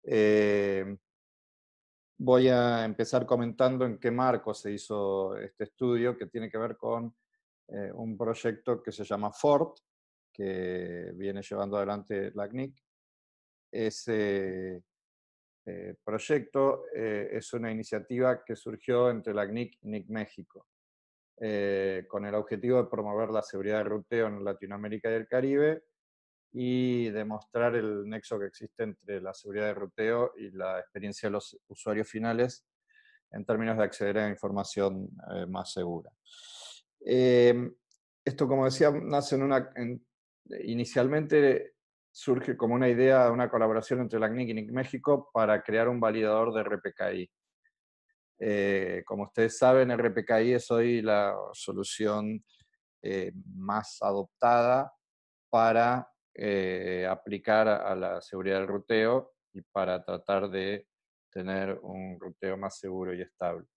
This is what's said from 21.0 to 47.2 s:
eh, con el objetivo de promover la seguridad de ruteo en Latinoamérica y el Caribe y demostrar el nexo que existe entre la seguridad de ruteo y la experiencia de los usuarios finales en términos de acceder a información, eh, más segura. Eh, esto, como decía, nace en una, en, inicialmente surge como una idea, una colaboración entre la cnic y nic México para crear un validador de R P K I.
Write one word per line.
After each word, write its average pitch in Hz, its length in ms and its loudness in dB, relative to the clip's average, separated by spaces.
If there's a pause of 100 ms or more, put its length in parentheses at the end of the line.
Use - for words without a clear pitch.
eh, 98 680 0
con 101 160 -6
el 104 100 -4
objetivo 120 480 0
de - 60 -4
promover 104 400 -2
la 110 120 0
seguridad 101 360 -4
de 104 80 0
ruteo 107 420 -2
en 104 160 -6
Latinoamérica 104 680 -6
y 113 40 0
el 110 120 -2
Caribe 139 580 2 (680)
y 123 600 0
demostrar 107 640 -2
el 107 340 -2
nexo 110 280 -8
que 101 100 -4
existe - 360 -10
entre 101 380 -8
la 95 120 -8
seguridad 104 340 -6
de 104 60 -2
ruteo 110 640 -2
y 104 140 -12
la 92 300 -6
experiencia 101 480 -8
de - 20 -2
los 101 260 -6 (120)
usuarios 107 400 -6
finales 117 560 -2 (680)
en 101 140 -10
términos 113 320 -2
de 107 80 4
acceder 101 320 -2
a 107 100 0
información, 98 800 -2 (260)
eh, 92 120 -6
más 92 260 -8
segura. 87 400 -6 (920)
Eh, 123 500 8 (720)
esto, 131 240 0
como 135 160 4
decía, 139 260 6
nace 143 440 -2
en 135 80 2
una, 135 340 2
en, 120 280 -8 (600)
inicialmente 135 1120 2 (380)
surge 127 440 -2
como 117 180 0
una 127 140 4
idea, 127 420 6
una 123 180 2
colaboración 113 520 2
entre 113 180 -2
la 110 100 2
cnic 120 200 -2
y 113 40 -4
nic 107 160 -6
México 131 640 0
para 107 320 4
crear 113 240 2
un 123 140 2
validador 110 520 2
de 110 60 0
R 104 200 -2
P 98 140 -8
K 95 200 -4
I. 92 180 -8 (1040)